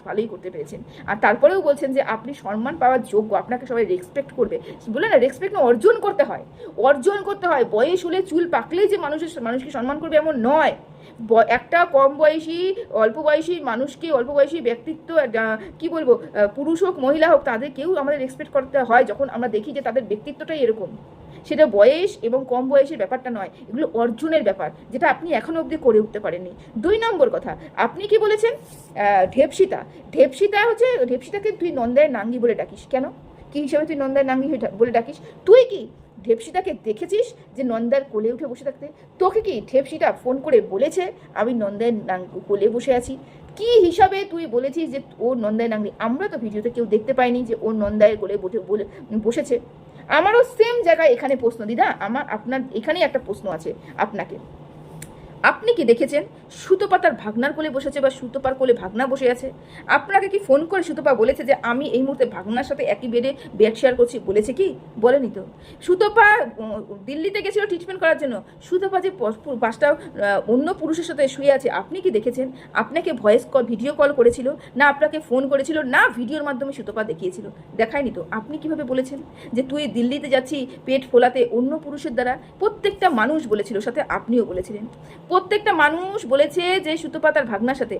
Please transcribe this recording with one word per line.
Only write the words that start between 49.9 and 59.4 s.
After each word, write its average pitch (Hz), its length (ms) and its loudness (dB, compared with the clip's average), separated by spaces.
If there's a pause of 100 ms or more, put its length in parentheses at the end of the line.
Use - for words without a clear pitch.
আমারও 403 360 4
সেম 466 380 2
জায়গায় 330 300 6
এখানে 277 240 0
প্রশ্ন, 233 280 -2
দিদা, 226 360 0
আমার, 240 280 -4
আপনার 240 320 -4 (140)
এখানেই 311 280 -2
একটা 269 160 2
প্রশ্ন 196 300 -10
আছে 160 260 -8 (240)
আপনাকে। 190 380 -6 (1080)
আপনি 427 320 2
কি 330 100 -2
দেখেছেন 262 400 2 (260)
সুতপা - 480 0
তার 320 140 2
ভাগনার 233 400 -2
কোলে 311 180 -6
বসেছে 269 300 -6
বা 262 100 4
সুতপার 262 440 -6
কোলে 262 180 2
ভাগনা 202 340 -4
বসে 262 240 0
আছে? 247 220 -6 (340)